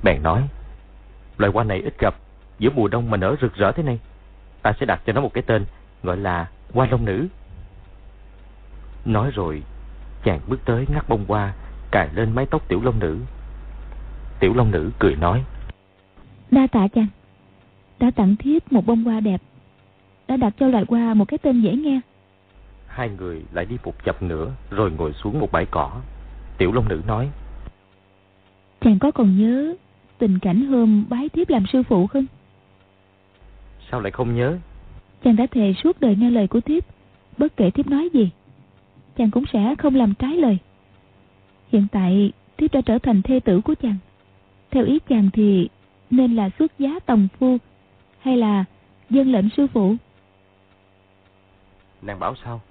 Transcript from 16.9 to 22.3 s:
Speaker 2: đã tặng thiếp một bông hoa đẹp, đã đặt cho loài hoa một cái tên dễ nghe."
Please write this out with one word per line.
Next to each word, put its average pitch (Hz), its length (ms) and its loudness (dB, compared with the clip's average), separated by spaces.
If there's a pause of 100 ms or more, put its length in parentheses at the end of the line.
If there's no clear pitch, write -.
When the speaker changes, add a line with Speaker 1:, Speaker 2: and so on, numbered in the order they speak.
Speaker 2:
đã 247 120 2
tặng 202 240 4
thiếp 302 360 0
một 202 140 2
bông 226 180 2
hoa 226 160 -2
đẹp, 202 220 0 (840)
đã 262 100 -2
đặt 226 220 2
cho 269 80 4
loài 240 200 2
hoa 233 260 2
một 214 120 4
cái 294 120 -6
tên 254 240 2
dễ 214 140 2
nghe." 277 240 0 (880)